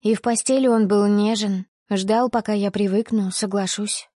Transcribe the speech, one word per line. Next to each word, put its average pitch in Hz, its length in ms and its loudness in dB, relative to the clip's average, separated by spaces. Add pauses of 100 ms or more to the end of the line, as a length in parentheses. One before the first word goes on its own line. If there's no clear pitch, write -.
И 220 140 2
в - 80 -10
постели 262 420 0
он 226 220 4
был 208 180 2
нежен, 208 640 0 (240)
ждал, 214 400 0
пока 214 220 -2
я 202 180 0
привыкну, 202 580 0
соглашусь. 202 800 -4 (100)